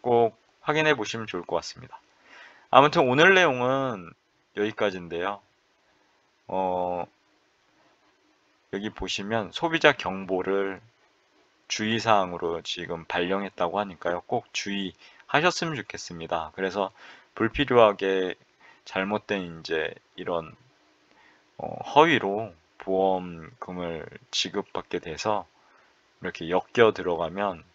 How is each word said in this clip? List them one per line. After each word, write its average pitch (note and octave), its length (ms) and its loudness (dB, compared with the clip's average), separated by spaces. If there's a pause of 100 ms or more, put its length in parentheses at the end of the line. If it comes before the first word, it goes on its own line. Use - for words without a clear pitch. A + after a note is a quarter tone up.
꼭 A#2 360 4 (240)
확인해 D3+ 340 2
보시면 A2+ 320 -6
좋을 F2 180 -6
것 F2 120 -4
같습니다. - 420 -8 (760)
아무튼 D3 360 6
오늘 D#3+ 260 8
내용은 B2+ 800 2 (440)
여기까지인데요. G2 840 -2 (1040)
어, F2+ 580 -2 (1700)
여기 G#2 180 -6
보시면 G2+ 640 -6
소비자 D#3+ 380 2
경보를 F#2+ 920 -2 (840)
주의사항으로 G2 960 0
지금 E2+ 440 -8
발령했다고 F#2 760 -2
하니까요. F2 480 -4
꼭 A#2+ 240 -4
주의하셨으면 D3 1200 -4
좋겠습니다. E2 800 -8
그래서 F#2+ 380 -2 (420)
불필요하게 G#2 1000 4 (480)
잘못된 F#2+ 760 -4
이제 D#2+ 320 -4 (220)
이런, E2+ 400 -6 (1040)
어, G1+ 160 -8 (160)
허위로 A2 640 2 (240)
보험금을 F2+ 1300 -4 (240)
지급받게 F#2+ 680 -6
돼서 F#2 460 -4 (720)
이렇게 F2 300 -8
엮여 G#2 420 6
들어가면 E2+ 720 -4 (100)